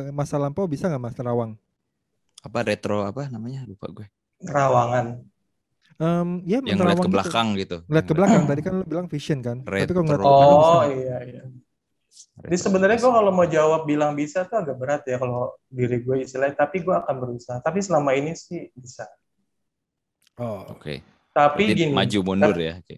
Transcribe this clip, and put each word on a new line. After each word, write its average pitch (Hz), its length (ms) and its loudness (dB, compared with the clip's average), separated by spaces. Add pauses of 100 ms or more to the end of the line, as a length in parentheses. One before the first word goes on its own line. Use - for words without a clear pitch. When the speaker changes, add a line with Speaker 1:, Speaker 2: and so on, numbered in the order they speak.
(100)
Speaker 1:
masa 143 300 -4
lampau 143 240 -4
bisa 170 240 -4
nggak, 135 160 -4
Mas 117 80 -8
Terawang? 120 400 -4 (880)
Speaker 2:
Apa 113 240 -8
retro, 104 400 -2
apa 131 240 -8
namanya? 123 400 -12
Lupa - 200 -16
gue. 104 200 -16 (320)
Speaker 3:
Terawangan. 123 800 0 (840)
Speaker 1:
Em, 175 400 -2
ya, 190 160 -2
Speaker 2:
Yang 240 160 -4
ngeliat - 0 -
Speaker 1:
menerawang 175 240 2
Speaker 2:
ke 180 80 0
Speaker 1:
gitu. 185 80 0
Speaker 2:
belakang 113 400 0
gitu. 95 220 -4 (100)
Speaker 1:
Ngeliat 151 220 2
ke 170 80 0
belakang. 196 260 6
Tadi 143 180 0
kan 185 140 -6
lu 185 100 -4
bilang 175 220 -6
vision 147 320 -6
kan? 120 240 -6
Tapi 98 300 -2
kalau 175 100 0
ngeliat 151 160 0
ke - 80 2
Speaker 2:
Retro. - 0 -
Speaker 1:
belakang 143 320 10
bisa 156 80 8
Speaker 3:
Oh, 165 160 6
Speaker 1:
nggak? 143 160 0
Speaker 3:
iya, 127 240 -6
iya. 123 200 -16 (1000)
Jadi 175 140 -2
Speaker 2:
Retro 180 100 -4
Speaker 3:
sebenarnya 190 320 4
gue 226 60 -2
Speaker 2:
vision. 254 100 4
Speaker 3:
kalau 208 160 6
mau 180 160 4
jawab 156 380 4
bilang 147 280 0
bisa 151 320 -4
tuh 226 140 -6
agak 143 180 -4
berat 135 300 -4
ya 127 100 -2
kalau 123 380 -4 (160)
diri 123 320 -2
gue 131 140 -2 (100)
istilahnya, 139 320 -4
tapi 156 240 0
gue 175 100 -2
akan 170 240 -2
berusaha. 123 460 -10
Tapi 165 160 -2
selama 160 400 0
ini 156 160 -4
sih 165 400 -12
bisa. 120 320 -16 (1300)
Speaker 1:
Oh. 104 300 -10
Speaker 2:
Oke. 73 380 -14 (280)
Speaker 3:
Tapi 147 320 4
Speaker 2:
Berarti 214 140 2
Speaker 3:
gini, 151 160 0
Speaker 2:
maju 101 260 2
mundur 95 320 2
Speaker 3:
tapi 85 100 -2
Speaker 2:
ya? 82 140 -4
Oke. - 220 -20